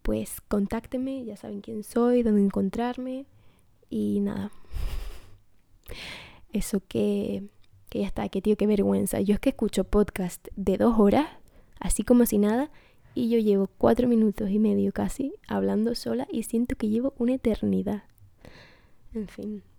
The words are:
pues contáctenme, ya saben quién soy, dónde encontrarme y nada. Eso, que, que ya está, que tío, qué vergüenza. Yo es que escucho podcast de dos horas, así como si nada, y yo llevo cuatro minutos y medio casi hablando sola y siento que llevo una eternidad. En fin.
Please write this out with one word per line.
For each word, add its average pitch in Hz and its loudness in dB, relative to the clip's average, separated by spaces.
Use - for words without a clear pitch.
pues 214 -4
contáctenme, 247 -4
ya 208 -12
saben 208 -12
quién 214 -10
soy, 240 2
dónde 214 4
encontrarme 240 -2
y 208 -2
nada. 202 -4
Eso, 202 -2
que, 202 -2
que 214 -4
ya 196 -2
está, 208 -4
que 196 -4
tío, 214 2
qué 208 2
vergüenza. 202 2
Yo 196 2
es 208 2
que - 2
escucho 202 0
podcast - 0
de 190 0
dos 226 4
horas, 220 6
así - -2
como 240 6
si 220 0
nada, 220 2
y 247 -2
yo 233 4
llevo 202 2
cuatro 233 4
minutos 220 2
y 202 2
medio 202 2
casi 262 -4
hablando 208 0
sola 233 -4
y 240 -4
siento 240 -2
que 214 -2
llevo 240 0
una 240 0
eternidad. 202 -2
En 214 -8
fin. 208 -12